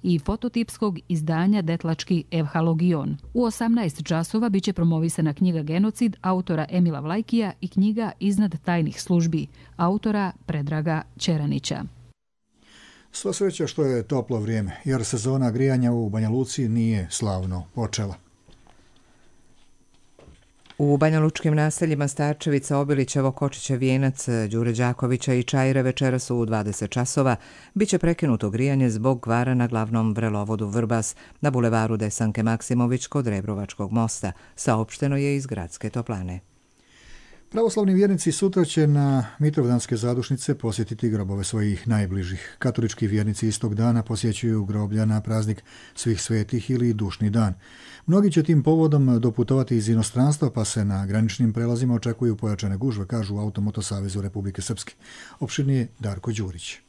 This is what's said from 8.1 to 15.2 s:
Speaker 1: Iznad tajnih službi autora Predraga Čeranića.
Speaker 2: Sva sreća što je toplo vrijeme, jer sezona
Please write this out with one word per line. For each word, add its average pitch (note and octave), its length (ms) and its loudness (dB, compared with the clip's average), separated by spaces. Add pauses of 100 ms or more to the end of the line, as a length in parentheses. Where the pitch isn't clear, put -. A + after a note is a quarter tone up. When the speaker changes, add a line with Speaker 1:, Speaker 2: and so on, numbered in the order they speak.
Speaker 1:
Iznad G3 440 0
tajnih E3+ 380 0
službi E3 460 2 (280)
autora G3+ 560 0 (140)
Predraga D#3 560 -2 (160)
Čeranića. C#3+ 680 -2 (1300)
Speaker 2:
Sva G3 220 -4
sreća F3 340 0
što - 160 -2
je B2 200 0
toplo B2 360 -2
vrijeme, G#2+ 320 -2 (120)
jer C3 220 0
sezona B2+ 460 0